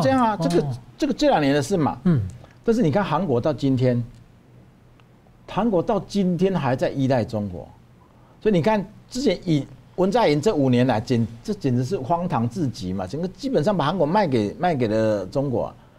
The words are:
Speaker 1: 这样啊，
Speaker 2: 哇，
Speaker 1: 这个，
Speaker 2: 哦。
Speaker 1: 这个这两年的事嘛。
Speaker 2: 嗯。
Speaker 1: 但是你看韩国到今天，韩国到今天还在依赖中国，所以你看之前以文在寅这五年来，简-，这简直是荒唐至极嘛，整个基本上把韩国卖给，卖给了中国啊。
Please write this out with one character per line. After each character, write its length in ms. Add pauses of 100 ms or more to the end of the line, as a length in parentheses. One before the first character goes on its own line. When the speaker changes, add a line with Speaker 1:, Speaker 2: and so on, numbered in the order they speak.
Speaker 1:
这 80
样 100
啊， 160
Speaker 2:
哇， 120
Speaker 1:
这 100
个， 80
Speaker 2:
哦。 60 (260)
Speaker 1:
这 80
个 80
这 160
两 100
年 140
的 80
事 160
嘛。 180 (100)
Speaker 2:
嗯。 140 (460)
Speaker 1:
但 100
是 60
你 80
看 140
韩 200
国 160
到 140
今 240
天， 260 (1400)
韩 220
国 100
到 200
今 360
天 200
还 200
在 140
依 180
赖 160
中 240
国， 220 (720)
所 100
以 40
你 80
看 200 (280)
之 100
前 240
以 180 (340)
文 140
在 160
寅 140
这 100
五 200
年 160
来， 120
简-， 280 (160)
这 100
简 240
直 80
是 100
荒 320
唐 220
至 180
极 260
嘛， 120
整 160
个 60
基 200
本 160
上 140
把 80
韩 100
国 120
卖 200
给， 300
卖 160
给 140
了 360
中 280
国 140
啊。 100 (240)